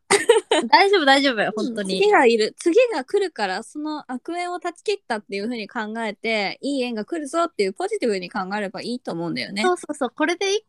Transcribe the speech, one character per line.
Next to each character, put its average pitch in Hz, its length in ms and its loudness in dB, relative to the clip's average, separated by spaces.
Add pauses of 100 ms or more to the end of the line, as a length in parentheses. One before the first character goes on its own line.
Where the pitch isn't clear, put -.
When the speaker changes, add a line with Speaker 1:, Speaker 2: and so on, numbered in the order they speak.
Speaker 1:
<laughs> 381 640 4
大 370 200 6
丈 392 100 4
夫、 294 60 2
大 269 160 6
丈 277 100 2
夫、 226 40 -2 (200)
本 220 200 -4
当 208 80 -6
に。 190 120 -2
Speaker 2:
う - 20 -2
ん、 185 40 0
次 415 100 4
が 311 140 6
い 233 120 6
る、 214 200 0
次 339 200 2 (160)
が 277 100 -4
来 - 180 -2
る 370 100 -4
か 208 160 -4
ら、 190 160 -6
そ - 160 -14
の 302 300 -8
悪 294 280 -8
縁 349 160 -6
を 359 60 -8
断 349 140 -8
ち - 80 -20
切 415 120 -2
っ 403 120 -4
た 226 120 -6
っ 208 80 -12
て 196 100 -10
い 196 40 -4
う 202 60 -6
風 247 120 -6
に 208 100 -10
考 214 260 -8 (100)
え 208 100 -4
て、 208 480 -4
い 277 180 -4
い - 40 -2
縁 240 120 -4
が 214 80 -4
来 330 160 -8
る 294 80 -10
ぞ 339 160 -2
っ 339 100 -6
て - 100 -2
い 190 40 0
う 190 60 -6
ポ 370 140 -6
ジ 415 120 -4
テ 285 60 -4
ィ 240 40 2
ブ 202 80 -2
に 180 120 -8
考 220 100 -6 (160)
え 214 60 -4
れ 190 80 -6
ば 165 120 -12
い 226 120 -8
い 254 80 -8
と 233 100 -10
思 170 160 -4
う 160 40 -4
ん - 20 -6
だ 127 100 -6
よ 104 80 -10
ね。 202 120 -4
Speaker 1:
そ 359 100 2
う 349 40 -4
そ - 120 -16
う 302 40 -6
そ 262 120 -4
う、 233 100 -6
こ 302 100 0
れ 349 120 -2
で 392 180 -2
一 440 140 -4